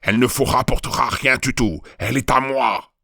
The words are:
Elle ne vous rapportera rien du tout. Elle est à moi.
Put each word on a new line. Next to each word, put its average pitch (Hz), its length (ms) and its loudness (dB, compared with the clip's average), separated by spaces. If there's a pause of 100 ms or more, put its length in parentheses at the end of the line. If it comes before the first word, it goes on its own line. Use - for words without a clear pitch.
Elle 104 180 0
ne 127 80 4
vous 127 180 0
rapportera - 640 0
rien - 280 0
du 135 180 -2
tout. 101 260 0 (180)
Elle - 180 -4
est 135 140 -2
à 127 100 4
moi. 135 520 -2 (120)